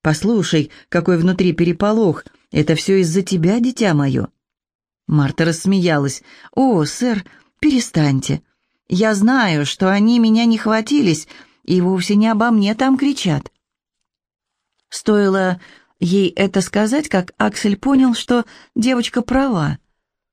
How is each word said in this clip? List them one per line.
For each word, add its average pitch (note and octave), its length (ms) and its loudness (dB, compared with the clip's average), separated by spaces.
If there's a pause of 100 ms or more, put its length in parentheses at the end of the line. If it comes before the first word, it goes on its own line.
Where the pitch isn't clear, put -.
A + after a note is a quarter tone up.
Послушай, D#3+ 680 -2 (180)
какой F3 280 0
внутри F3+ 360 0
переполох. F3+ 720 0 (260)
Это D3+ 240 0
всё F#3+ 200 0
из-за F#3 260 2
тебя, F#3+ 380 0
дитя A#3 340 0
моё". C#3 340 0 (800)
Марта D3+ 380 0
рассмеялась. E3 800 -2 (300)
"О, A#3 320 2
сэр, A3 380 -4 (360)
перестаньте. D3+ 840 0 (480)
Я G#3+ 240 0
знаю, G3+ 520 2
что F#3+ 260 0
они A3 280 2
меня A3+ 260 2
не A3+ 120 2
хватились, A3 720 0 (360)
и F3+ 180 0
вовсе F#3 340 0
не G#3+ 120 4
обо A3+ 220 0
мне G#3+ 240 2
там C4 240 0
кричат". B3+ 540 -2 (1400)
Стоило F#3+ 720 0 (380)
ей F3+ 300 2
это F#3+ 320 0
сказать, A3 460 -2
как F#3 300 -4
Аксель G#3 400 -2
понял, C4 380 2
что A#3+ 280 -2 (320)
девочка A#3+ 460 -2
права. A#3+ 560 -2 (560)